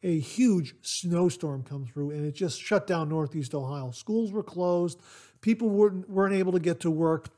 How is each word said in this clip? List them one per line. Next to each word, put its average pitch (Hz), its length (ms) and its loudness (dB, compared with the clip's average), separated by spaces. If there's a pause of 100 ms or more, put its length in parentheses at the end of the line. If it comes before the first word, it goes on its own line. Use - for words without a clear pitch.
a 175 160 0
huge 180 640 2
snowstorm 170 800 0
come 139 240 -8
through, 143 240 -4
and 147 160 -4
it 147 80 -4
just 175 260 -4
shut 202 260 2
down 165 220 0
Northeast 151 460 -4
Ohio. 135 360 -6
Schools 214 420 -2
were 214 100 -4
closed. 175 580 0 (400)
People 226 280 2
weren't, 202 420 4
weren't 196 240 2
able 190 180 2
to 180 80 2
get 165 200 0
to 170 100 0
work. 160 460 0